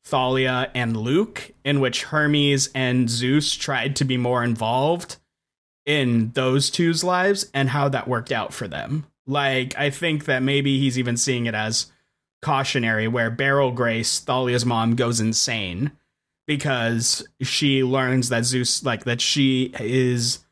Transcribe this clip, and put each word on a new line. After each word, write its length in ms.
Thalia 680
and 240
Luke, 540
in 160
which 260
Hermes 680
and 360
Zeus 440
tried 440
to 80
be 120
more 260
involved 760
in 460
those 400
two's 320
lives 500
and 160
how 200
that 180
worked 240
out 220
for 140
them. 380
Like, 500
I 120
think 360
that 160
maybe 380
he's 180
even 180
seeing 300
it 80
as 380
cautionary, 680
where 220
Beryl 420
Grace, 480
Thalia's 460
mom, 300
goes 260
insane 680
because 800
she 420
learns 440
that 160
Zeus, 400
like, 220
that 160
she 580
is 600